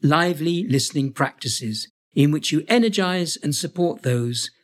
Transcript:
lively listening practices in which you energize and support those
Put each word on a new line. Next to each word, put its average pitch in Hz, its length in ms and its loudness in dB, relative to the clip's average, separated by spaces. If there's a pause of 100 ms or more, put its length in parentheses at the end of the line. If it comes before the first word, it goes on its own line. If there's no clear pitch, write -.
lively 170 680 2
listening 135 440 0
practices 120 760 -4 (260)
in 147 160 6
which 151 220 0
you 156 160 0
energize 190 680 2
and 147 200 -2
support 170 460 -2
those 120 480 -2 (140)